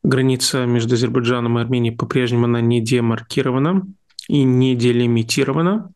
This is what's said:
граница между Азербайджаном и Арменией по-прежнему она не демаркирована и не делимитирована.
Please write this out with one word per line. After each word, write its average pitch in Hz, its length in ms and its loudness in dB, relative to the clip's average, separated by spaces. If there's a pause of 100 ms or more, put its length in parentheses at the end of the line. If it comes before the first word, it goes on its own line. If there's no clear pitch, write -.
граница 131 600 0
между 120 300 0
Азербайджаном 120 600 0
и 117 40 0
Арменией 117 340 -2
по-прежнему 120 500 0
она 120 140 0
не 117 220 2
демаркирована 131 1040 0 (400)
и 143 160 2
не 127 320 2
делимитирована. 123 1200 0